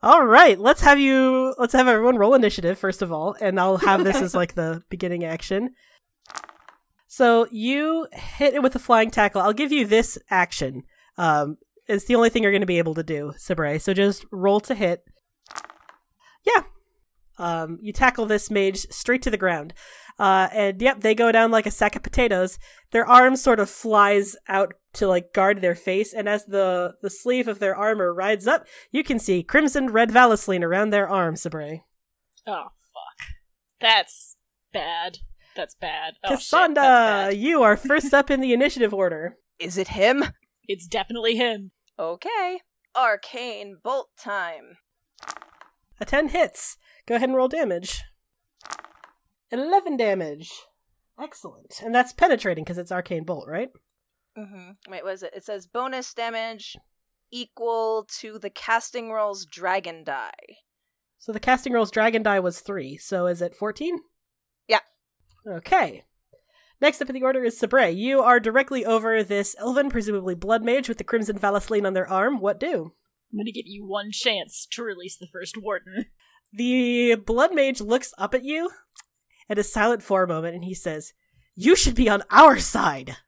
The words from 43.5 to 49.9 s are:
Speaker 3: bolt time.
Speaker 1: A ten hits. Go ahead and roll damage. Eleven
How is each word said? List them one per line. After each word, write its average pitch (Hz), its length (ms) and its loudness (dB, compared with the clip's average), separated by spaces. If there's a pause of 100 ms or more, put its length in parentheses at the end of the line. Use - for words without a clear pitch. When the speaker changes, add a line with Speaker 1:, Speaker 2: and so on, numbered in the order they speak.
Speaker 3:
bolt 254 340 -6
time. 170 600 -10 (1200)
Speaker 1:
A 208 40 -8
ten 285 240 -2
hits. - 480 -4 (300)
Go 233 100 -2
ahead 254 140 0
and 262 60 -2
roll 262 120 2
damage. 240 540 -4 (1500)
Eleven 320 460 -2